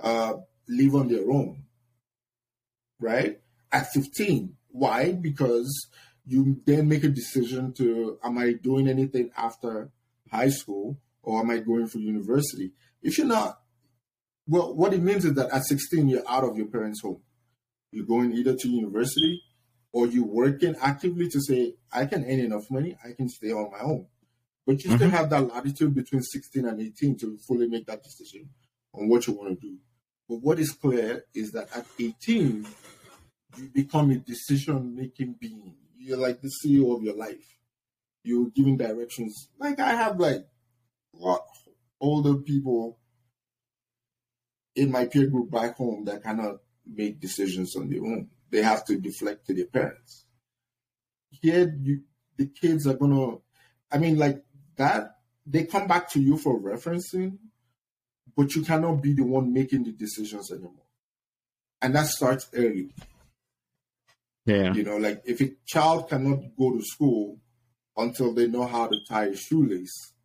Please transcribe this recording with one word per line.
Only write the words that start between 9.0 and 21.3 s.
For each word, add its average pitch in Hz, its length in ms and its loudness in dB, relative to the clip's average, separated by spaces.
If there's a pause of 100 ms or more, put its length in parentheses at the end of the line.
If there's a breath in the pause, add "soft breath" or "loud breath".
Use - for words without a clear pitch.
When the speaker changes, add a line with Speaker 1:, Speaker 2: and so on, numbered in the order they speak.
Speaker 1:
after 117 560 -6 (380)
high 120 180 2
school 110 500 -4 (240)
or 110 180 -2
am 117 100 0
I 117 80 0
going 113 280 0
for 113 120 -8
university? 107 720 -2 (300)
If - 160 -2
you're 311 80 2
not, 214 340 0 (880)
well, 170 260 2
what 190 200 2
it 175 80 2
means 190 240 2
is 151 80 2
that 135 160 0
at 135 140 0
sixteen, 147 440 2
you're 123 200 0
out 131 160 2
of 110 120 -2
your 107 100 -4
parents' 107 360 -6
home. 95 200 -8 (680)
You're 107 140 -8
going 117 260 2
either 123 240 2
to 123 120 -4
university 123 720 0 (500)
or 120 160 2
you're 120 180 2
working 139 540 2
actively 170 480 0
to 139 120 -2